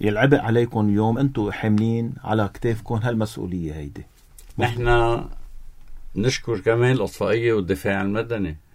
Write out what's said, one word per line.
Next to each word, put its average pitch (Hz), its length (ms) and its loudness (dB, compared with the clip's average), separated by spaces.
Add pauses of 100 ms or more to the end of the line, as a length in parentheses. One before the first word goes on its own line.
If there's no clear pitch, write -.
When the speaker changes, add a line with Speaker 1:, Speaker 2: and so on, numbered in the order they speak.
Speaker 1:
يلعبء 113 360 4
عليكم 113 520 2
اليوم، 110 280 2
أنتوا 127 340 0
حاملين 113 640 0 (100)
على 107 300 0
كتافكم 117 420 -2
هالمسؤولية 104 800 -4
هيدي. 73 320 -12 (540)
Speaker 2:
نحن 120 600 2 (960)
نشكر 113 440 -2
كمان 117 320 4
الأطفائية 113 600 0
والدفاع 98 480 0
المدني، 101 560 -2 (180)